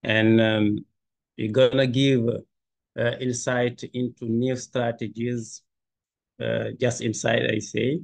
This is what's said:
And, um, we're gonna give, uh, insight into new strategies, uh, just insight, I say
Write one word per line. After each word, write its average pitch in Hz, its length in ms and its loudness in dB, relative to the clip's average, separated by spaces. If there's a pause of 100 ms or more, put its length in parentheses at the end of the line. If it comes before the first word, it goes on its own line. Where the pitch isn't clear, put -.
And, 113 380 4
um, 107 460 2 (500)
we're 110 160 -4
gonna 131 340 4
give, 131 400 2 (720)
uh, 120 240 0
insight 123 640 -2 (100)
into 123 340 -6
new 123 300 0
strategies, 117 1040 -6 (760)
uh, 113 300 -4 (100)
just 117 220 -2
insight, 117 480 0
I 110 80 0
say 113 460 -2